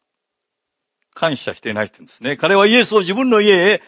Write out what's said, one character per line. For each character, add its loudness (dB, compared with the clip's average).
感 -4
謝 -12
し -20
て -10
い -12
な -6
い -4
っ -10
て -20
言 -20
う -20
ん -20
で -20
す -20
ね。 -8
彼 0
は 4
イ 2
エ 2
ス -4
を 4
自 -4
分 -2
の 2
家 4
へ 2